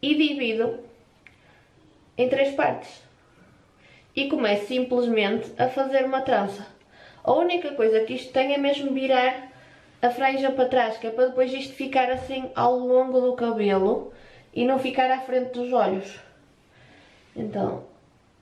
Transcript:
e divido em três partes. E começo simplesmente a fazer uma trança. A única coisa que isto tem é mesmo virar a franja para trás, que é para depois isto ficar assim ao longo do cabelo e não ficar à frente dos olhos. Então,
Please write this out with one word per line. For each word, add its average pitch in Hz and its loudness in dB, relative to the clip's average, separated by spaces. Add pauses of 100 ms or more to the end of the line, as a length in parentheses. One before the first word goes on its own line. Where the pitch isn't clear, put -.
e 285 0
divido 269 0 (1400)
em 254 2
três 277 2
partes. - -4 (1120)
E 277 -2
começo 208 0
simplesmente 240 0
a 254 2
fazer 269 0
uma 269 -2
trança. 202 -2 (560)
A - 2
única 349 0
coisa 220 2
que 240 -4
isto - -10
tem 269 2
é 285 0
mesmo 277 0
virar 254 0 (480)
a 240 2
franja 269 0
para 254 2
trás, 233 2
que 226 -10
é 220 -6
para 254 2
depois 254 0
isto 269 -8
ficar 262 0
assim 262 -6
ao 247 2
longo 254 2
do 247 2
cabelo 208 0 (400)
e 240 0
não 262 2
ficar 262 0
à 262 0
frente 254 -4
dos 247 -6
olhos. 190 0 (1160)
Então, - -6 (520)